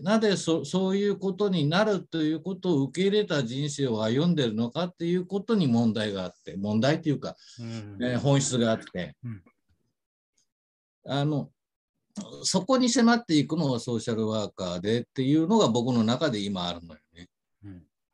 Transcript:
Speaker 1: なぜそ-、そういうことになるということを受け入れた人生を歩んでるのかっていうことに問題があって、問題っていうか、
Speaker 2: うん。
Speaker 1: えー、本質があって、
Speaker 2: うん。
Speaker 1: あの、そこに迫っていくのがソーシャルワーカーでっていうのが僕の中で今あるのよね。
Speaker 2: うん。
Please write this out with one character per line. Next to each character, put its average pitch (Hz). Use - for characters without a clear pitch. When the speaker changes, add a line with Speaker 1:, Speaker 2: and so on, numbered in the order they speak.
Speaker 1:
な 208
ぜ 208
そ-、 165
そ 185
う 190
い 202
う 196
こ 185
と 196
に 165
な 185
る 202
と 160
い 156
う 160
こ 190
と 180
を 135
受 139
け 196
入 208
れ 208
た 147
人 135
生 139
を 110
歩 127
ん 175
で 143
る 113
の 117
か 165
っ 180
て -
い 175
う 180
こ 190
と 214
に 180
問 117
題 107
が 95
あ -
っ 87
て、 80
問 104
題 143
っ -
て 165
い 143
う -
か、 -
Speaker 2:
う -
ん。 107
Speaker 1:
え 123
ー、 -
本 139
質 127
が 117
あ -
っ 107
て、 -
Speaker 2:
う 123
ん。 101
Speaker 1:
あ 139
の、 147
そ -
こ 262
に 247
迫 233
っ 233
て 160
い 143
く 160
の 151
が 117
ソ 120
ー 113
シ 120
ャ 110
ル 110
ワ 107
ー -
カ 90
ー 90
で 113
っ -
て -
い 131
う 160
の 220
が 180
僕 120
の 117
中 131
で 107
今 98
あ 87
る 85
の 82
よ 78
ね。 87
Speaker 2:
う 101
ん。 90